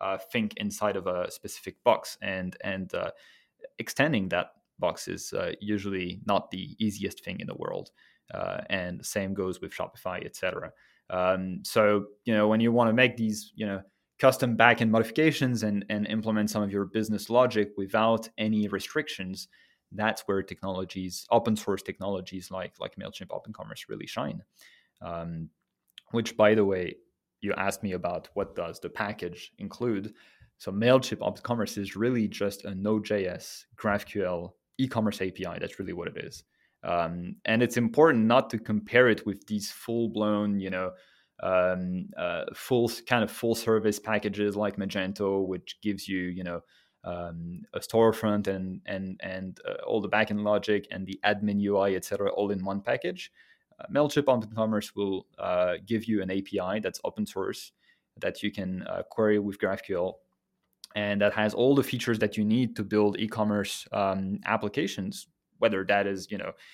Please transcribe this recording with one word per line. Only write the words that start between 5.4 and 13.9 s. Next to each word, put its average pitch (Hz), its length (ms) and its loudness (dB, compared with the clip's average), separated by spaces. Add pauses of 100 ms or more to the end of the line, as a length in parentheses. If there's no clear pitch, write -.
usually 98 640 -4
not 101 260 0
the 92 280 -10
easiest 101 440 -2
thing - 160 -8
in - 80 -8
the - 80 -8
world. 50 360 -8 (420)
Uh, 50 360 -4
and 90 300 -4
the - 40 -16
same 98 300 -4
goes 92 280 -4
with 80 120 -10
Shopify, 90 520 -8
et - 100 -12
cetera. 90 360 -4 (380)
Um, 92 540 0
so, 104 440 4 (180)
you 117 80 2
know, 107 140 6
when 110 140 4
you 117 100 4
wanna 113 220 4
make 123 240 4
these, 107 380 -2
you 107 100 -4
know, 98 160 -4 (360)